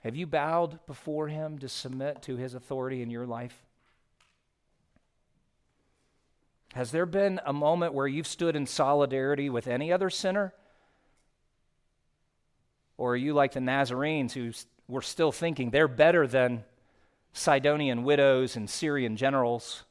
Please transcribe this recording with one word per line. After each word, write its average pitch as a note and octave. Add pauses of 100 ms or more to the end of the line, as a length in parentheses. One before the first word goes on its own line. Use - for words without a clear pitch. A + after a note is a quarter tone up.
Have A#2
you E3+
bowed D#3+
before D3+
him D#3
to C3
submit C3+
to C3
his B2+
authority B2+
in A#2+
your A#2
life? A#2+ (3000)
Has B2
there E3+
been F#3+
a C#3+
moment D3+
where C#3
you've C#3+
stood E3+
in C#3+
solidarity C#3
with -
any C3+
other F#3
sinner? F#3+ (2500)
Or B2
are -
you C#3
like C#3
the C3+
Nazarenes C3+
who A#2+
s-, - (200)
were B2
still D#3+
thinking C3+
they're D3
better D3+
than B2 (680)
Sidonian C#3
widows C3+
and G#2+
Syrian C3+
generals? B2